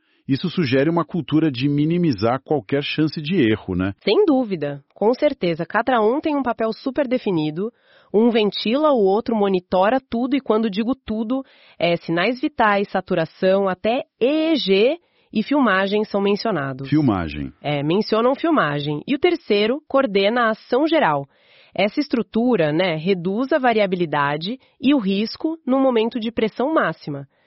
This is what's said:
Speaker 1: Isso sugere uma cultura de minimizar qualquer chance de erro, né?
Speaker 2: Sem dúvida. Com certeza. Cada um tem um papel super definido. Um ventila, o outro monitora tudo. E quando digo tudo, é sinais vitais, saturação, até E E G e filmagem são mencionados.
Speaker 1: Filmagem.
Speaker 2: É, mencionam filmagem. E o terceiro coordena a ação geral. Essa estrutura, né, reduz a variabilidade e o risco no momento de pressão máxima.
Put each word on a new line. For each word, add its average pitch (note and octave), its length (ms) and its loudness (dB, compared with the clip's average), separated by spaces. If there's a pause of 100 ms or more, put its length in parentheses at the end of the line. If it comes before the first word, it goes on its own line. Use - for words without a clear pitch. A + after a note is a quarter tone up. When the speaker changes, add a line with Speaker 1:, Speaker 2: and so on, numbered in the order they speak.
(260)
Speaker 1:
Isso C#3 220 -2
sugere C3+ 400 2
uma E3+ 160 0
cultura D#3 460 0
de B2+ 180 -2
minimizar C#3+ 760 0
qualquer C#3+ 400 -2
chance D3+ 380 -2
de D#3 160 -4
erro, G#2+ 400 0
né? F#2+ 160 -2 (100)
Speaker 2:
Sem E4 220 2
dúvida. F#3+ 580 -2 (120)
Com G#3+ 180 0
certeza. F3+ 540 -2
Cada A#3 340 0
um A3+ 180 2
tem D#4 160 -2
um C#4 80 -2
papel A3+ 300 -4
super C4 340 -4
definido. F#3+ 640 -2 (420)
Um A3+ 180 4
ventila, A3+ 600 0
o A#3 140 4
outro G#3+ 320 0
monitora G3 640 2
tudo. B3 340 -2
E C4+ 60 0
quando A3+ 300 0
digo A3+ 240 -2
tudo, A3+ 480 -6 (360)
é E3+ 180 2
sinais F3+ 440 -2
vitais, G#3+ 500 0
saturação, F#3+ 800 0
até G#3+ 360 -2 (140)
E D#4 340 2
E D#4 40 4
G G3+ 400 2 (340)
e G#3+ 120 -2
filmagem G#3 640 2
são G3+ 180 -2
mencionados. D3 640 -2
Speaker 1:
Filmagem. E2+ 720 0
Speaker 2:
É, C#3+ 220 -4
mencionam G#3+ 520 2
filmagem. D3+ 720 -2
E C4 80 -2
o D4 40 -4
terceiro B3 680 0
coordena A3+ 580 0
a A3 60 2
ação B3 360 0
geral. F3 400 2 (500)
Essa G#3 240 0
estrutura, A3+ 720 0
né, E3+ 240 0
reduz F#3+ 560 -2
a D#4 60 2
variabilidade F3+ 1000 0 (220)
e C4+ 140 2
o C#4+ 40 2
risco A3 680 -4
no C4 120 2
momento A#3+ 400 0
de A3+ 120 -4
pressão A#3 420 -2
máxima. D#3+ 540 -2 (200)